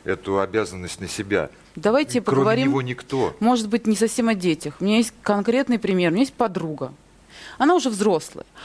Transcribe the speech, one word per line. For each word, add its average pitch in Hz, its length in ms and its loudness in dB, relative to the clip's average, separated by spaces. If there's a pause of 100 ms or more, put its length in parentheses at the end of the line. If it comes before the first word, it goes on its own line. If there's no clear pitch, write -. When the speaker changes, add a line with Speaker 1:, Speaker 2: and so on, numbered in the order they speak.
Speaker 1:
эту 98 380 -2
обязанность 95 600 -4
на 90 60 -8
себя? 98 420 -2 (260)
Speaker 2:
Давайте 247 460 0
Speaker 1:
Кроме 202 200 0
Speaker 2:
поговорим, 208 260 2
Speaker 1:
него 135 160 0
никто. 123 560 -2
Speaker 2:
может 226 280 2
быть, 226 200 -2
не 220 80 4
совсем 226 340 0
о 220 60 2
детях. 160 440 -2
У 170 40 -4
меня 208 140 2
есть 233 160 2 (100)
конкретный 233 560 2
пример. 180 320 2
У - 20 2
меня 214 80 2
есть 269 140 -2
подруга. 160 580 -4 (640)
Она 302 160 6
уже 269 160 2
взрослая. 196 560 0 (200)